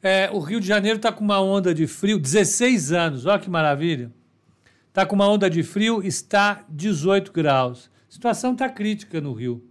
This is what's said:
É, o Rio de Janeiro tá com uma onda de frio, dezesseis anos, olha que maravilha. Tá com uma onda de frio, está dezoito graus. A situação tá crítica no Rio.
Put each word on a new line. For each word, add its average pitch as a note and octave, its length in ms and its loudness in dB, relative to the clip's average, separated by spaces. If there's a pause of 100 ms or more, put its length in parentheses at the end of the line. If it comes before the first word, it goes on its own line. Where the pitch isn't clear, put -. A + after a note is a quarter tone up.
É, F#3+ 300 2
o G3+ 80 -2
Rio F#3 220 -4
de F#3+ 40 -4
Janeiro G#3 320 2
tá A3 140 0
com G#3+ 140 -6
uma G3+ 160 2
onda F#3+ 340 2
de D#3 100 0
frio, G#3 320 0
dezesseis F3 760 2
anos, D#3+ 320 0
olha G3 120 2
que - 120 -6
maravilha. D3+ 640 0 (800)
Tá F#3+ 120 2
com F#3+ 80 -6
uma G3+ 140 4
onda G3+ 220 4
de E3 120 0
frio, G#3+ 400 -2
está G3+ 680 0
dezoito F#3+ 640 -2
graus. C3 580 0 (160)
A - 60 -20
situação A#3+ 420 -2
tá B3+ 140 -2
crítica G#3 500 -6
no C#3+ 140 -8
Rio. A#2 380 -8